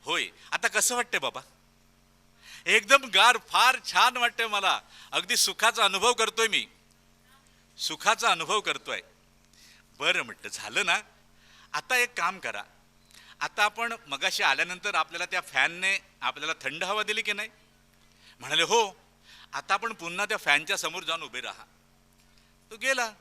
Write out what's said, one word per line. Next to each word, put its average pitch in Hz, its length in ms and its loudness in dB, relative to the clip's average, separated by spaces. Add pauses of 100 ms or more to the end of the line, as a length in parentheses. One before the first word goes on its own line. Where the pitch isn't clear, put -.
"होय, 147 260 -2 (220)
आता 170 160 -2
कसं 220 280 0
वाटतंय 240 240 -2
बाबा?" 131 220 -6 (1200)
"एकदम 233 440 4
गार, 220 280 6
फार 233 420 2 (120)
छान 233 260 4
वाटतंय 233 300 0
मला, 190 340 0 (300)
अगदी 180 260 -2
सुखाचा 220 480 2
अनुभव 196 280 2
करतोय 220 340 0
मी, 147 200 -2 (1080)
सुखाचा 214 540 0
अनुभव 170 300 0
करतोय." 139 400 -6 (1000)
"बरं," 165 240 2
म्हटलं, 107 260 -12
"झालं 131 360 -4
ना, 185 160 2 (720)
आता 196 240 -2
एक 247 200 0
काम 185 220 -2
करा, 104 240 -8 (760)
आता 156 240 -2
आपण 226 300 -2 (140)
मगाशी 139 360 -2
आल्यानंतर 175 520 0
आपल्याला 170 300 -2
त्या 180 160 -4
फॅनने 170 580 0 (220)
आपल्याला 147 400 -4
थंड 143 220 -6
हवा 208 200 -2
दिली 214 180 -4
की 214 120 -4
नाही?" 214 160 -8 (880)
म्हणाले, 147 240 0
"हो." 196 340 2 (560)
"आता 139 200 -4
आपण 220 200 -4
पुन्हा 175 320 -6
त्या 208 120 -4
फॅनच्या 156 400 2
समोर 170 260 -6
जाऊन 160 200 -4
उभे 123 180 -12
राहा." 101 240 -14 (1040)
तो 220 60 -20
गेला. 247 280 0 (160)